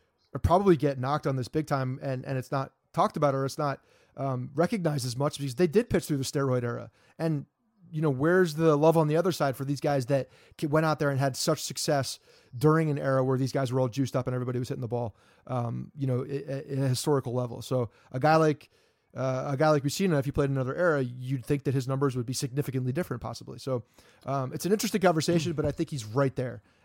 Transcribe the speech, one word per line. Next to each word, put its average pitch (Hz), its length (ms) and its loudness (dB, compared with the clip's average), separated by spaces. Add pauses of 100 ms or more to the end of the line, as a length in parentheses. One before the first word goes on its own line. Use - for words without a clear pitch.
(340)
are 131 60 -6
probably 185 360 6
get 139 220 -2
knocked 139 280 -2
on 135 100 0
this 127 120 -4
big 156 180 -2
time, 131 360 -2
and, 131 240 -6
and 139 100 -4
it's 127 160 -6
not 135 200 -4 (200)
talked 190 240 0
about 147 180 4
or 135 120 0
it's 131 120 -6
not, 147 220 -2 (380)
um, 131 360 -4
recognized 160 520 0
as 120 100 -6
much 143 220 -2
because 135 160 -6
they 180 120 4
did 202 220 2
pitch 185 160 0
through 147 140 -2
the 135 60 -2
steroid 131 380 0
era. 120 280 -6 (280)
And, 156 280 -2 (440)
you 156 100 -6
know, 156 100 4
where's 160 440 4
the 160 220 6
love 160 200 6
on 156 120 4
the 151 80 2
other 170 160 2
side 139 240 0
for 139 100 -6
these 139 140 -2
guys 143 260 0
that 135 220 0 (280)
ki-, 165 100 -4
went 156 200 2
out 151 120 0
there 143 120 2
and 135 100 0
had 139 160 0
such - 260 0
success - 560 -2 (380)
during 151 340 4
an 143 80 0
era 135 240 2
where 131 140 2
these 127 160 0
guys 139 180 -2
were 127 100 0
all 131 80 2
juiced 131 280 -2
up 127 100 -2
and 127 80 -4
everybody 123 240 -4
was 127 120 -6
hitting 139 100 -6
the 120 80 -6
ball, 120 260 -4 (320)
um, 123 480 -6
you 139 120 -4
know, 127 180 0
i-, 143 240 -6
i-, 139 240 -8
at 135 60 -2
a 135 100 2
historical 127 460 0
level? 123 260 -4
So 123 300 -2 (200)
a 131 80 -6
guy 151 180 6
like, 156 340 2 (440)
uh, 131 340 -4
a 143 100 -4
guy 156 100 4
like 151 140 4
Mussina, 156 360 2
if 131 60 0
he 139 80 -2
played 143 160 0
in 139 80 -2
another 131 180 -2
era, 160 280 2
you'd 127 420 -6
think 143 200 -2
that 135 100 0
his 131 120 0
numbers 135 300 0
would 123 80 -2
be 131 80 -6
significantly 127 600 -4
different, 135 300 -6
possibly. 120 360 -12
So, 123 260 -4 (400)
um, 135 300 -4
it's - 100 -8
an 175 80 2
interesting 208 300 0
conversation, 170 500 2
but 151 140 -2
I 143 40 0
think 160 200 -6
he's 120 160 -8
right 131 280 0
there, 123 280 -8 (220)